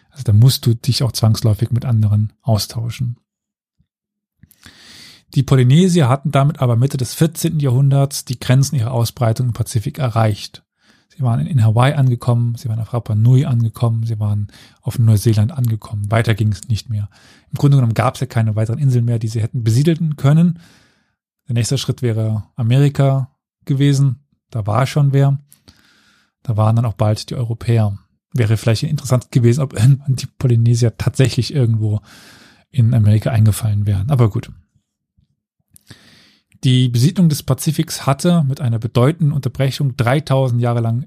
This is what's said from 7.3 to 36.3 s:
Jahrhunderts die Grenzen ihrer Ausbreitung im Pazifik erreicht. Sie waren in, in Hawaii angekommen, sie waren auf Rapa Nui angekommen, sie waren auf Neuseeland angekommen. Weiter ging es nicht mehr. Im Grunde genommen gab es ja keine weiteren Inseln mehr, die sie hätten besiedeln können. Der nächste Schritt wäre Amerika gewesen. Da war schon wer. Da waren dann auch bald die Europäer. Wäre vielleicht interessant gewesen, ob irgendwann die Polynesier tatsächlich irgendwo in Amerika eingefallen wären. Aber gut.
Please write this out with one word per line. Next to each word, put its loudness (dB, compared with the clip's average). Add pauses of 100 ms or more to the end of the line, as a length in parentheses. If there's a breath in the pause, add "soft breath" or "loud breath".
Jahrhunderts 2
die -8
Grenzen 2
ihrer -2
Ausbreitung -2
im -2
Pazifik -6
erreicht. -4 (440 soft breath)
Sie -10
waren 0
in, -2
in 2
Hawaii 2
angekommen, 0
sie -10
waren -4
auf -8
Rapa -4
Nui 4
angekommen, -2
sie -6
waren -2 (340 loud breath)
auf -6
Neuseeland 2
angekommen. -6
Weiter 0
ging 0
es -8
nicht -4
mehr. -6 (440 soft breath)
Im -10
Grunde 4
genommen 2
gab -2
es -16
ja -4
keine -2
weiteren -2
Inseln 2
mehr, 0
die -6
sie -4
hätten -4
besiedeln 0
können. 4 (880 loud breath)
Der -6
nächste -2
Schritt -6
wäre -2 (120)
Amerika 2 (280)
gewesen. 0 (260)
Da -6
war 0
schon 0
wer. 2 (1040 soft breath)
Da -4
waren 2
dann 0
auch -6
bald -2
die -6
Europäer. -2 (340)
Wäre 0
vielleicht 0
interessant -4
gewesen, 2
ob -6
irgendwann 2
die -10
Polynesier 0
tatsächlich -2
irgendwo 0 (680 loud breath)
in 2
Amerika 2
eingefallen 0
wären. -2
Aber 4
gut. -8 (2000 loud breath)